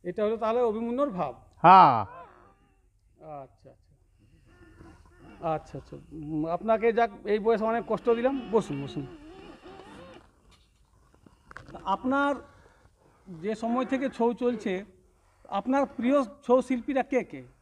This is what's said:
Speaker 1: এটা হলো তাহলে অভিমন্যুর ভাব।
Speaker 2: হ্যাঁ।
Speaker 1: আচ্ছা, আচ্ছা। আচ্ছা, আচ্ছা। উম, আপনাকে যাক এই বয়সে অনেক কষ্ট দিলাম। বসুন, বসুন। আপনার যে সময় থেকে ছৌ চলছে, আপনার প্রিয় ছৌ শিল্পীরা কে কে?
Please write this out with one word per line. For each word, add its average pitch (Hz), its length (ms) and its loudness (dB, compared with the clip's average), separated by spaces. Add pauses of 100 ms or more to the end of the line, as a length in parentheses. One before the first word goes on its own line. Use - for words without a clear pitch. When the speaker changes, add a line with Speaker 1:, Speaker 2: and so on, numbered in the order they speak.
Speaker 1:
এটা 180 180 -6
হলো 220 120 0
তাহলে 226 240 -2 (100)
অভিমন্যুর 240 400 -4
ভাব। 160 220 -4 (320)
Speaker 2:
হ্যাঁ। 170 320 12 (1400)
Speaker 1:
আচ্ছা, 131 300 -20
আচ্ছা। - 240 -20 (1600)
আচ্ছা, 151 260 -10
আচ্ছা। - 160 -20 (160)
উম, 151 300 -8 (140)
আপনাকে 220 360 0
যাক 226 180 0 (220)
এই 214 120 2
বয়সে 220 280 2
অনেক 233 200 -4
কষ্ট - 140 -4 (120)
দিলাম। 262 160 0 (160)
বসুন, 190 320 0
বসুন। 139 220 -8 (3000)
আপনার 277 380 0 (920)
যে 185 260 -8 (100)
সময় 240 300 -2
থেকে 269 140 -2 (100)
ছৌ 233 120 2 (140)
চলছে, 240 300 -2 (840)
আপনার 262 240 0 (140)
প্রিয় 254 220 2 (280)
ছৌ 247 120 6 (100)
শিল্পীরা 262 340 -2 (100)
কে 247 120 0
কে? 131 180 -14 (200)